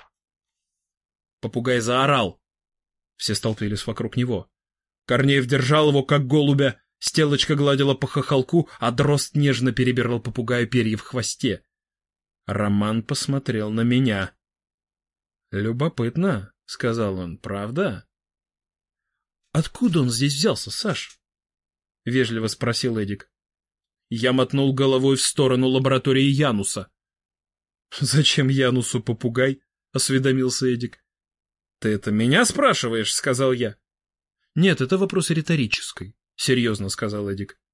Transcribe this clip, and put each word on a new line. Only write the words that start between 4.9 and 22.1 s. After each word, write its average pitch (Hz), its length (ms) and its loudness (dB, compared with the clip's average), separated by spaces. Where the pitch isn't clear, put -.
Корнеев 139 400 2
держал 143 440 2
его, 139 140 4
как 143 240 2
голубя, 143 540 2
Стеллочка 147 560 0
гладила 139 380 4
по 131 140 -4
хохолку, 143 640 0
а 120 120 0
Дрозд 139 440 0
нежно 131 360 2
перебирал 120 500 0
попугаю 120 460 -2
перья 110 300 0
в - 40 -8
хвосте. - 600 -4
Роман 104 560 0
посмотрел 135 680 -4
на 110 100 -2
меня. 117 520 0
«Любопытно», — 120 1000 -2
сказал 113 540 -4
он, — 87 200 -8
«правда?» 110 680 -6
«Откуда 165 500 0
он 123 80 2
здесь 135 240 -2
взялся, 156 380 -2
Саш?» — - 500 -8
вежливо 113 420 0